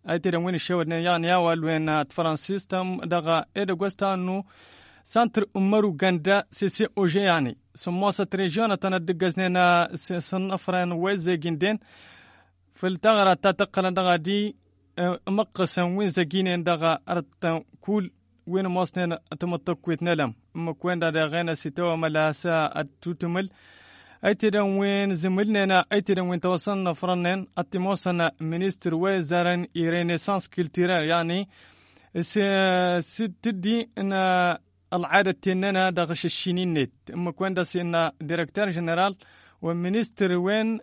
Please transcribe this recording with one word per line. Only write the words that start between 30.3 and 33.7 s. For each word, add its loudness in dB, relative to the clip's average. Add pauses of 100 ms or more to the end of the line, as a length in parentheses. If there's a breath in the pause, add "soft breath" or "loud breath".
كولتورال، 0
يعني 0 (720 soft breath)
س-، 2
ستدي -2 (100)